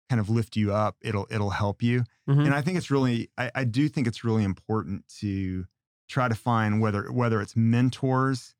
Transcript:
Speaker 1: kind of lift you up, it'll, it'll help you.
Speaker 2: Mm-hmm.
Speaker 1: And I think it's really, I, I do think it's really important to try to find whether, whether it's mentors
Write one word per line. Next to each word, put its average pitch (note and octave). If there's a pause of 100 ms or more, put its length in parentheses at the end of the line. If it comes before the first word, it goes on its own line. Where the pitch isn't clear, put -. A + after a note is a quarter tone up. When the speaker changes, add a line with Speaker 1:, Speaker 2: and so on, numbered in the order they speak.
Speaker 1:
kind A#2+
of G2
lift A2+
you G#2
up, G#2
it'll, G#2
it'll G#2
help G2+
you. A#2+ (240)
Speaker 2:
Mm-hmm. C#3+
Speaker 1:
And C#3+
I D3
think F3+
it's -
really, B2+
I, B2
I C3
do B2+
think C#3
it's -
really A2
important G2 (140)
to F#2+ (420)
try B2+
to A2+
find A2
whether, G#2+
whether A#2
it's -
mentors B2+